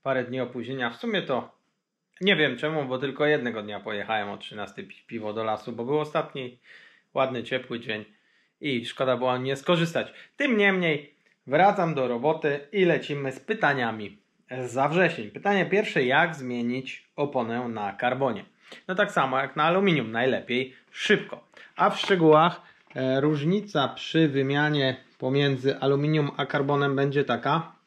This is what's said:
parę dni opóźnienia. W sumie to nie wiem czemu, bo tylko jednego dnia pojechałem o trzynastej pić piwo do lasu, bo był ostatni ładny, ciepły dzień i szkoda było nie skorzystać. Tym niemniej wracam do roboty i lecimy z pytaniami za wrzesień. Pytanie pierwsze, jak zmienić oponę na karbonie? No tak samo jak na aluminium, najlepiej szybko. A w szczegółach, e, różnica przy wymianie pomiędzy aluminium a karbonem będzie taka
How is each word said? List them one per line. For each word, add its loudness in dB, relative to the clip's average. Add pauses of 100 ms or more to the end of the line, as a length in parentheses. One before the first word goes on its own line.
parę 0
dni -4
opóźnienia. -6
W -10
sumie -4
to -4 (680)
nie 4
wiem 2
czemu, -2
bo -4
tylko -2
jednego 0
dnia -10
pojechałem -4
o -8
trzynastej -12
pić -20
piwo -8
do -4
lasu, -4
bo -6
był 0
ostatni -6 (540)
ładny, -2
ciepły -6
dzień -8 (560)
i -4
szkoda -2
było 0
nie -2
skorzystać. 0 (240)
Tym 2
niemniej 2 (320)
wracam 4
do 0
roboty -2
i 4
lecimy 0
z -14
pytaniami -2 (480)
za 0
wrzesień. 0
Pytanie 0
pierwsze, 0
jak 2
zmienić -6
oponę -2
na -6
karbonie? -2 (420)
No -4
tak 0
samo 2
jak -2
na 2
aluminium, 2
najlepiej 0 (180)
szybko. -2 (280)
A 2
w -4
szczegółach, 6 (340)
e, 0
różnica 0
przy 2
wymianie 2 (200)
pomiędzy 0
aluminium 2
a -2
karbonem 0
będzie 2
taka 0 (160)